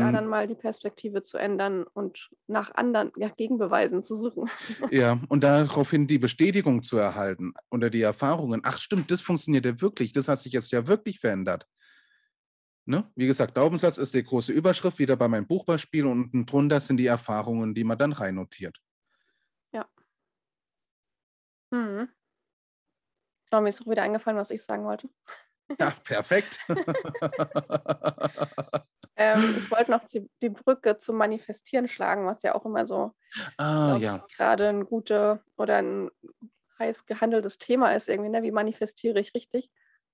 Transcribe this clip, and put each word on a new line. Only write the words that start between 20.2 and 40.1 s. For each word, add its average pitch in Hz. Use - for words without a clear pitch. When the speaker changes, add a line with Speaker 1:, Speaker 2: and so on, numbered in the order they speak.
Speaker 1:
Mhm. 226
Genau, 220
mir 208
ist 202
auch 233
wieder 214
eingefallen, 214
was 208
ich 220
sagen 208
wollte. 214
<laughs> 277
Speaker 2:
Ja, 143
perfekt. -
<laughs> -
Speaker 1:
Ähm, 220
ich 202
wollte 233
noch 233
die, 202
die 240
Brücke 220
zum 226
Manifestieren 220
schlagen, -
was -
ja -
auch 214
immer 220
so, 190
Speaker 2:
Ah, 151
Speaker 1:
glaub 139
ich, -
Speaker 2:
ja. 101
Speaker 1:
gerade 208
ein 202
guter 208
oder 214
ein 190
heiß 226
gehandeltes 220
Thema 240
ist 220
irgendwie, 208
ne? 226
Wie 220
manifestiere 214
ich 208
richtig? -